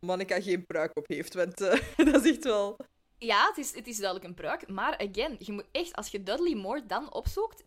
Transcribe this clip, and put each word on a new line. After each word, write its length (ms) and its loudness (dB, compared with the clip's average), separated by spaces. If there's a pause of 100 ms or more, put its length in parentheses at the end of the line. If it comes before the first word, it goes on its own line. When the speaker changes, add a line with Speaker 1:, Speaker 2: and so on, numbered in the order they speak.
Speaker 1:
Monica 400 0
geen 260 0
pruik 300 -2
op 120 -4
heeft, 260 -4
want, 260 0
eh, 200 4 (160)
<laughs> 160 8
dat 120 8
is 60 6
echt 140 0
wel 320 0 (420)
Speaker 2:
Ja, 280 4
het 120 0
is, 160 -6
het 120 -14
is 100 -10
duidelijk 320 -4
een 60 -12
pruik, 340 -6
maar 300 -2
again, 400 -4
je 140 -10
moet 200 -8
echt, 240 -4
als 120 -8
je 140 -8
Dudley 320 0
Moore 320 -4
dan 260 -4
opzoekt, 540 -4